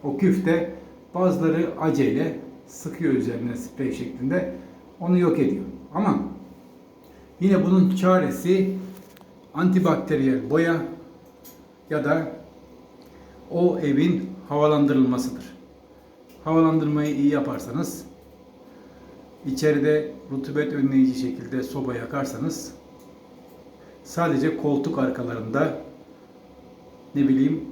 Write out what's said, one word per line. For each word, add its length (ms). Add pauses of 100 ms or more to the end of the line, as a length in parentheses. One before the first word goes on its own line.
O 140
küf 280
de 260 (440)
bazıları 540 (100)
aceyle 600 (280)
sıkıyor 460
üzerine 420
sprey 360
şeklinde. 640 (440)
Onu 200
yok 200
ediyor. 260 (280)
Ama 260 (1200)
yine 260
bunun 300
çaresi 800 (760)
antibakteriyel 960
boya 320 (1080)
ya 140
da 280 (1200)
o 280
evin 500 (200)
havalandırılmasıdır. 960 (1000)
Havalandırmayı 720
iyi 160
yaparsanız, 720 (1400)
içeride 680 (200)
rutubet 420
önleyici 460
şekilde 440
soba 320
yakarsanız, 760 (1300)
sadece 540
koltuk 420
arkalarında, 760 (1400)
ne 120
bileyim 440